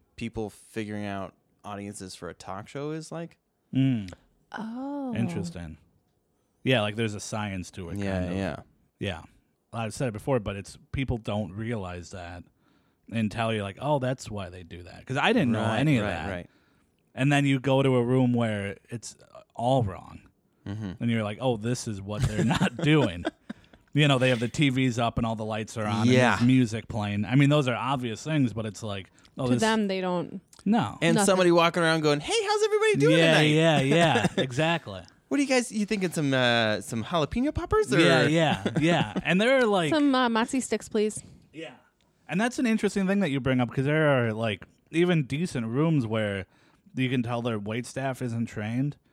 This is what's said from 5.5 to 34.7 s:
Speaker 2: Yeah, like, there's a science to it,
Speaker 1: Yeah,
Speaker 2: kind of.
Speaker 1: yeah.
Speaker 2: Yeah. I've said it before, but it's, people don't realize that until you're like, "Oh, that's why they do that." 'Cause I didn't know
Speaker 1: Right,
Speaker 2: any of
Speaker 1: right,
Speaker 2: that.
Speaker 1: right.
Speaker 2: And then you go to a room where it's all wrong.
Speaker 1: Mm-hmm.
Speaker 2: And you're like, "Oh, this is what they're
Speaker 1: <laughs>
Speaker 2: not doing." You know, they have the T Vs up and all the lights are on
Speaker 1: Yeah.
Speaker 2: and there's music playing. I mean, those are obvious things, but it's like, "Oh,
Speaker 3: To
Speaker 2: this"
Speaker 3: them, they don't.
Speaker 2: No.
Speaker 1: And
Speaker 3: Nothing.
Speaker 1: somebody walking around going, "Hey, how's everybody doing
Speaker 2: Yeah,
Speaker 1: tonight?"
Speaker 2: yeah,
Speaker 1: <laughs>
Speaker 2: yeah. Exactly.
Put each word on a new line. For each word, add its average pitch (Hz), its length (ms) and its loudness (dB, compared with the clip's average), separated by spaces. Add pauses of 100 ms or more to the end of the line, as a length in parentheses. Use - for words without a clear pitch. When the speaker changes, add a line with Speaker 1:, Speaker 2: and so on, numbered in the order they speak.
Speaker 2:
Yeah, 127 180 2
like, 104 140 -2
there's 110 180 -2
a 101 60 -8
science 101 520 -8
to 87 180 -12
it, 90 100 -8
Speaker 1:
Yeah, 95 200 -2
Speaker 2:
kind 87 120 -4
of. 92 60 -4
Speaker 1:
yeah. 90 180 -4 (440)
Speaker 2:
Yeah. 90 220 -6 (520)
I've 113 200 -6
said 139 140 -4
it 110 60 -6
before, 123 260 0
but 101 160 -6
it's, - 220 -12 (160)
people 127 240 -4
don't 107 340 -4
realize 95 600 -8
that 90 320 -14 (680)
until 113 420 -2
you're 107 100 -2
like, 98 180 -8
"Oh, 143 180 0
that's 127 320 -6
why 98 180 -8
they 90 140 -16
do 85 200 -16
that." - 220 -20
'Cause 131 120 -4
I 170 160 4
didn't 165 180 4
know 110 100 0
Speaker 1:
Right, 110 180 2
Speaker 2:
any 143 180 4
of 107 80 2
Speaker 1:
right, 101 60 -2
Speaker 2:
that. 80 180 -6
Speaker 1:
right. 87 200 -8 (640)
Speaker 2:
And 139 180 0
then 143 140 4
you 135 140 2
go 135 240 4
to 131 140 4
a 120 60 4
room 127 300 4
where 107 440 -2 (120)
it's - 260 -12 (380)
all 123 300 2
wrong. 85 380 -8 (440)
Speaker 1:
Mm-hmm. 101 260 -8 (100)
Speaker 2:
And 117 100 0
you're 113 120 0
like, 104 180 -6
"Oh, 123 160 0
this 117 320 -4
is 98 120 -8
what 104 220 -6
they're 110 220 0
Speaker 1:
<laughs> - 140 0
Speaker 2:
not 185 180 0
doing." 139 480 2 (680)
You 147 140 4
know, 139 100 4
they 131 120 4
have 123 100 2
the 120 80 -2
T 143 220 2
Vs 127 280 0
up 117 200 -2
and 120 100 0
all 113 80 -2
the 107 100 -8
lights 110 320 -8
are 107 80 -4
on 107 220 0
Speaker 1:
Yeah. 127 240 6
Speaker 2:
and 98 80 0
there's 120 80 4
music 120 400 2
playing. 104 380 -2
I 117 100 -2
mean, 143 140 8
those 147 180 4
are 120 80 -2
obvious 120 480 -4
things, 143 300 0
but 110 120 -6
it's 107 160 -10
like, 98 300 -8 (260)
"Oh, 131 100 -4
Speaker 3:
To 123 60 2
Speaker 2:
this" 208 80 2
Speaker 3:
them, 220 260 2
they 190 140 -2
don't. 180 400 -4 (220)
Speaker 2:
No. 196 380 0
Speaker 1:
And 165 140 4
Speaker 3:
Nothing. 208 100 4
Speaker 1:
somebody 185 260 6
walking 170 320 4
around 160 180 4
going, 147 200 4
"Hey, 330 120 -4 (140)
how's 427 160 2
everybody 427 340 2
doing - 200 6
Speaker 2:
Yeah, 165 160 6
Speaker 1:
tonight?" 160 100 6
Speaker 2:
yeah, 156 380 4
Speaker 1:
<laughs> - 0 -
Speaker 2:
yeah. 143 460 4 (100)
Exactly. 139 640 -2 (260)